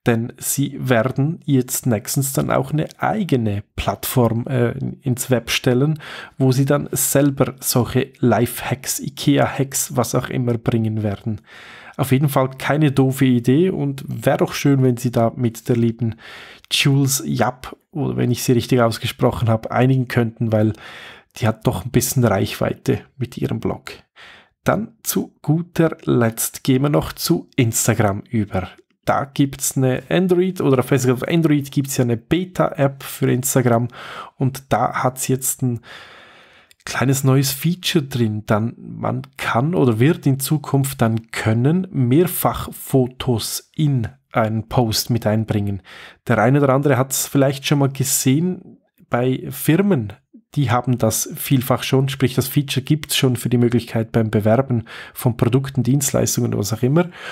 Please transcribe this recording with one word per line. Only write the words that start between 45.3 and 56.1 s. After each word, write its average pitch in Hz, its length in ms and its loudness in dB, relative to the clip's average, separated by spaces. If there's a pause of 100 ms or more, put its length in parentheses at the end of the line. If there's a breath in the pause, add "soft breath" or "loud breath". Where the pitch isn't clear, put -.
Der 117 120 2
eine 127 240 4
oder 135 120 4
andere 143 240 2
hat's - 300 -2
vielleicht 139 380 2
schon 143 140 2
mal 139 100 2
gesehen 143 880 0 (320)
bei 131 400 -2
Firmen, 151 640 0 (420)
die 139 140 0
haben 123 300 0
das - 360 0
vielfach 127 460 0
schon, 135 280 2
sprich - 260 -2
das 123 120 0
Feature 139 360 -2
gibt's - 340 -2
schon 131 200 2
für - 120 -4
die 120 80 2
Möglichkeit 117 540 0
beim 113 180 2
Bewerben 110 540 2 (280 loud breath)
von 117 240 -2
Produkten, 131 460 0
Dienstleistungen 123 720 0